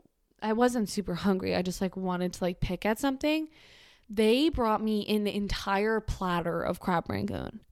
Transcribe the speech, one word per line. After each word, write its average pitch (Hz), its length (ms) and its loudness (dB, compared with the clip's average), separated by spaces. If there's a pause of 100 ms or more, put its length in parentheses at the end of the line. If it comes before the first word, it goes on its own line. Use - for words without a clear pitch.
(440)
I 214 100 0
wasn't 240 340 4
super 180 280 -4
hungry. 185 400 2
I 180 80 2
just, 180 180 -4
like, 185 160 -2
wanted 180 360 -2
to, - 100 -8
like, 180 160 -2
pick 180 260 -2
at 220 140 0
something. 302 500 0 (640)
They 226 360 4
brought 220 340 0
me 214 240 0
an 208 180 2
entire 202 760 0
platter 175 600 -2
of - 200 -4
crab 175 280 0
rangoon. 101 520 -6 (100)